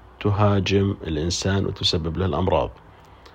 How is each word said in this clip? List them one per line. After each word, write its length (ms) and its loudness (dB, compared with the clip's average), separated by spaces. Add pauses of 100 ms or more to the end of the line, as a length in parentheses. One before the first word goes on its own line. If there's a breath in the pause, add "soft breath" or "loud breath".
(200)
تهاجم 760 2 (120)
الإنسان 580 -2
وتسبب 520 -2
له 80 0
الأمراض. 460 0 (640 loud breath)